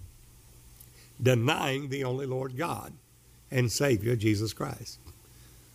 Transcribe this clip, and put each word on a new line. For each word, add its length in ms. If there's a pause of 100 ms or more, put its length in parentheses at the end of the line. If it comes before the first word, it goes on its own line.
(1200)
denying 680
the 160
only 220
Lord 300
God 360 (580)
and 200
Savior, 460
Jesus 360
Christ. 460 (760)